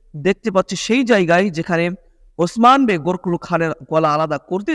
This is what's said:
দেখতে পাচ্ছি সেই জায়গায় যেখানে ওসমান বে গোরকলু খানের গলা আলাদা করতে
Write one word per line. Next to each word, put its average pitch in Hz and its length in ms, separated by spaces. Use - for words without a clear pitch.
দেখতে 156 420
পাচ্ছি 185 200
সেই 254 260
জায়গায় 185 340
যেখানে 165 280
ওসমান 233 460
বে 208 100
গোরকলু 180 400
খানের 165 260
গলা 160 240
আলাদা 156 220
করতে 208 260